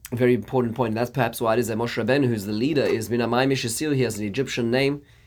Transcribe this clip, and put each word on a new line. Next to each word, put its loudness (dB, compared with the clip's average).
a -2
very 4
important 0
point, 0
and -2
that's -2
perhaps -2
why 2
it 2
is 2
that -4
Moshe -4
Rabbeinu, 2
who's -2
the -4
leader, 0
is 0
Min 0
Hamayim 2
Yishasilu. -2
He 2
has -2
an -4
Egyptian -2
name. 0